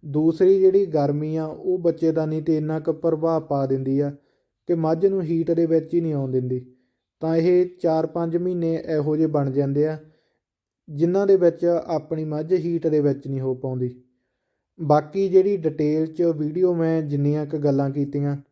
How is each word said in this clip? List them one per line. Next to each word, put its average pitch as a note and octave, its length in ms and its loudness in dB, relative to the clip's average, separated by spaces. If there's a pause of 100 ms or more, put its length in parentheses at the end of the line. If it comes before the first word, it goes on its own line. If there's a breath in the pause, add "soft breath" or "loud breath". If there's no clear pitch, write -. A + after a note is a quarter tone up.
ਦੂਸਰੀ D#3+ 540 2
ਜਿਹੜੀ F#3+ 280 4
ਗਰਮੀ D3+ 500 -2
ਆ D#3+ 80 -4
ਉਹ F3+ 340 -4
ਬੱਚੇਦਾਨੀ D#3+ 600 0
'ਤੇ D#3 160 0
ਇੰਨਾ D#3 240 -2
ਕੁ D#3 140 -4
ਪ੍ਰਭਾਵ D#3+ 520 -2
ਪਾ C#3 200 -2
ਦਿੰਦੀ C3+ 340 -2
ਆ C#3+ 100 0 (580)
ਕਿ F3 80 2
ਮੱਝ E3 300 0
ਨੂੰ G3 160 2
ਹੀਟ E3 280 -2
ਦੇ E3 160 2
ਵਿੱਚ D#3+ 280 0
ਹੀ E3+ 60 2
ਨਹੀਂ D#3+ 140 -2
ਆਉਣ C3+ 160 -2
ਦਿੰਦੀ। B2+ 340 -2 (580 soft breath)
ਤਾਂ E3 140 0
ਇਹ F3+ 300 4 (140)
ਚਾਰ D#3+ 260 0
ਪੰਜ E3+ 300 -4
ਮਹੀਨੇ F3 380 -2 (140)
ਇਹੋ D3+ 280 0
ਜਿਹੇ D#3+ 120 2
ਬਣ C#3+ 220 0
ਜਾਂਦੇ C#3 360 0
ਆ, D#3 100 -4 (920 soft breath)
ਜਿਨ੍ਹਾਂ F3 380 0
ਦੇ G3 100 6
ਵਿੱਚ E3+ 280 2 (220)
ਆਪਣੀ D#3 380 -4
ਮੱਝ D#3 300 -4
ਹੀਟ E3+ 320 -2
ਦੇ D3+ 140 2
ਵਿੱਚ C#3 280 0
ਨਹੀਂ C3+ 120 -4
ਹੋ C3 140 -2
ਪਾਉਂਦੀ। B2+ 360 -6 (880)
ਬਾਕੀ D3+ 500 2
ਜਿਹੜੀ F#3+ 280 6
ਡਿਟੇਲ D#3 500 0
'ਚ D#3+ 160 -4 (140)
ਵੀਡੀਓ E3 380 0
ਮੈਂ D#3+ 280 0
ਜਿੰਨੀਆਂ C#3+ 440 -2
ਕੁ D3+ 120 -6
ਗੱਲਾਂ C#3 320 0
ਕੀਤੀਆਂ C#3+ 460 -2 (160)